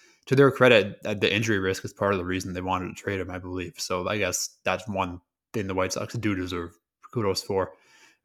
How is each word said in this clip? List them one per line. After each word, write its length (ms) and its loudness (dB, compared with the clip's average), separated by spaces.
to 100 2
their 140 8
credit, 540 6
uh, 100 -2
the 180 2
injury 260 0
risk 240 -2
is 80 -10
part 220 0
of 40 0
the 80 -4
reason 280 -4
they 80 -6
wanted 340 -4
to 60 -18
trade 180 -4
him, 100 -8
I 100 -8
believe. 380 -8
So 300 -4
I 100 -2
guess 460 -2
that's 240 -2
one 320 -4
thing 160 -4
the 60 -6
White 180 0
Sox 220 -8
do 200 -2
deserve 440 -6
kudos 300 -2
for. 300 -2